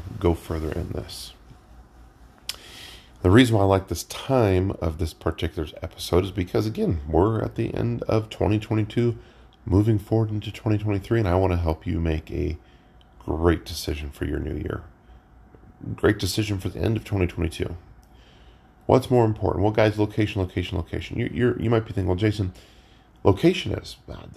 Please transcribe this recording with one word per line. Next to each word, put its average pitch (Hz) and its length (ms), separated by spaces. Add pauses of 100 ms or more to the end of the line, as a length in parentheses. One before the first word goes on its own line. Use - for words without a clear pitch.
(180)
go 85 160
further 80 380
in 85 160
this. - 460 (1900)
The 92 80
reason 113 240
why 98 80
I 98 40
like 95 200
this - 180
time 98 680 (100)
of 82 160
this 82 160
particular 82 540 (140)
episode 98 420
is 95 80
because, 101 340
again, 110 420
we're 98 320
at - 140
the 113 180
end 120 300
of 107 260
twenty 104 300
twenty-two, 110 580 (480)
moving 107 340
forward 110 320
into 104 220
twenty 107 240
twenty-three, 104 440
and 101 80
I 87 80
wanna 92 200
help 82 300
you 87 140
make 80 300
a 80 280 (640)
great 82 440
decision 76 460
for - 160
your 73 120
new 73 160
year. - 280 (1120)
Great 104 220
decision 101 400
for 92 100
the - 120
end 107 180
of 107 60
twenty 95 220
twenty-two. 82 500 (1080)
What's - 260
more 120 140
important? 95 400
Well, 107 80
guys, 107 260
location, 104 440
location, 90 340
location. - 420
You, - 140
you're, 120 260
you 113 120
might 113 160
be - 80
thinking, 95 140
"Well, 92 80
Jason, 104 360 (680)
location 101 500
is, - 240 (100)
uh, - 200 (100)